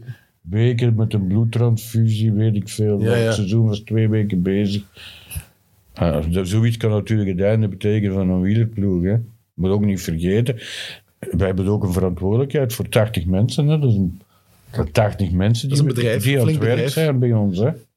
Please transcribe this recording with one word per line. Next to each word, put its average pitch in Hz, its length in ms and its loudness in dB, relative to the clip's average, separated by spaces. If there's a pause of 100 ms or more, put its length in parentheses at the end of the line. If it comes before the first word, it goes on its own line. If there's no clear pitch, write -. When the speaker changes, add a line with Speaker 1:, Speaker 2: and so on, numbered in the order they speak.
(400)
Speaker 1:
weken 117 540 0
met 110 200 0
een 98 120 0
bloedtransfusie, 113 1040 0
weet 107 240 2
ik 95 120 -4
veel, 104 320 0
Speaker 2:
Ja, 113 100 2
Speaker 1:
het 117 140 2
Speaker 2:
ja. 113 80 2
Speaker 1:
seizoen 107 340 0
was 107 140 0
twee 110 280 0
weken 104 340 0
bezig. 101 400 0 (1120)
Ah, 80 380 0
dat, 92 160 -2
zoiets 113 280 0
kan 110 140 0
natuurlijk 104 400 0
het 90 100 -2
einde 107 280 2
betekenen 101 460 0
van 95 160 0
een 92 100 2
wielerploeg, 101 640 0
hè. 98 140 2 (380)
Moet 90 160 0
ook 104 140 2
niet 98 180 -2
vergeten, 98 560 -2 (600)
wij - 280 -2
hebben 95 220 -2
ook 101 160 0
een 92 80 0
verantwoordelijkheid 107 800 -2
voor - 160 -6
tachtig 110 380 0
mensen, 117 400 0
hè. 156 120 2
Dat 139 120 2
is 101 60 2
een, 92 240 -2 (500)
dat 78 240 -4
tachtig 101 360 0
mensen 113 380 0
Speaker 2:
Dat 139 100 0
is 147 60 4
Speaker 1:
die, - 40 2
Speaker 2:
een 123 60 -2
bedrijf, 117 280 0
Speaker 1:
die 123 100 2
aan 139 60 2
het 117 100 4
Speaker 2:
flink - 140 0
Speaker 1:
werk 113 120 2
Speaker 2:
bedrijf. 151 180 0
Speaker 1:
zijn 151 260 0
bij 123 140 2
ons, 101 260 2
hè. 120 120 2 (260)